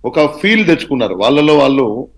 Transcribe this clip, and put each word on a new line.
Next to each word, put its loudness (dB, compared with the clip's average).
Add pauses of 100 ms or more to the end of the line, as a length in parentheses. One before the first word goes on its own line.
ఒక 0 (160)
ఫీల్ 0
తెచ్చుకున్నారు, -2
వాళ్ళలో 2
వాళ్ళు 0